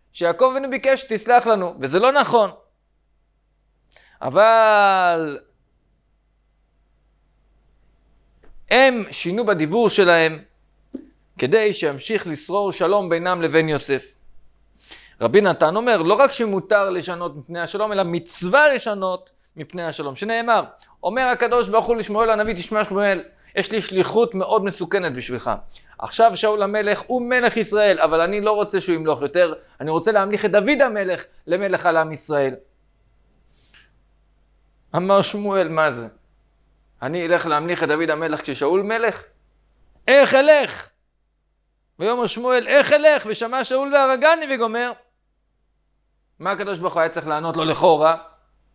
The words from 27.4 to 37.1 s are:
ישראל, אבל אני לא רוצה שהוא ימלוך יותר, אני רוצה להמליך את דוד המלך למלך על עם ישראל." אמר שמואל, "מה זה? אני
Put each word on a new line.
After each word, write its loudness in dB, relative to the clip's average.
ישראל, 2
אבל 2
אני -2
לא 0
רוצה -2
שהוא -2
ימלוך -2
יותר, 0
אני -6
רוצה 0
להמליך 0
את 0
דוד 2
המלך -2
למלך -2
על 2
עם 0
ישראל." -2
אמר 2
שמואל, -2
"מה 0
זה? -10
אני -6